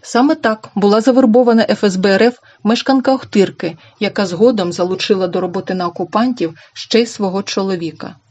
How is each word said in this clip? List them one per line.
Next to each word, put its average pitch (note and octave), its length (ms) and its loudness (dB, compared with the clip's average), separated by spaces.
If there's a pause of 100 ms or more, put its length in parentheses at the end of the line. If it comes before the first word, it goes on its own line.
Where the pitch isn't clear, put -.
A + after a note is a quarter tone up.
Саме C#4+ 340 0
так A3 400 -4
була G#3 260 2
завербована A#3+ 680 4
Ф G#3+ 140 0
С G3 120 2
Б F#3+ 140 0
Р G3 140 4
Ф B3 140 2 (260)
мешканка C4 500 2
Охтирки, - 640 -2 (220)
яка G3+ 260 -2
згодом F#3 460 2
залучила F#3 560 -2
до F3+ 140 -2
роботи F3+ 320 -6
на F3+ 140 -4
окупантів F3+ 680 -4 (200)
ще - 280 0
й A#3+ 40 2
свого G3 380 -6
чоловіка. F#3 720 -6 (160)